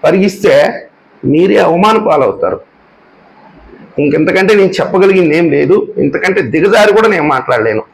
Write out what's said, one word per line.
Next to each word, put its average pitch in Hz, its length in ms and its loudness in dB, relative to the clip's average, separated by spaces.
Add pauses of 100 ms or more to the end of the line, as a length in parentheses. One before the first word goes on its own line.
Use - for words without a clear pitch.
పరిగిస్తే 185 500 0 (760)
మీరే 185 260 2 (100)
అవమాన 202 300 2 (120)
పాలవుతారు. 98 500 -2 (1400)
ఇంకెంతకంటే 185 560 0
నేను 190 200 2
చెప్పగలిగింది 190 600 2
ఏం 170 160 0
లేదు, 147 220 2 (260)
ఇంతకంటే 185 400 -2 (100)
దిగజారి 208 440 2
కూడా 220 180 2
నేను 151 180 -4
మాట్లాడలేను. 113 600 -4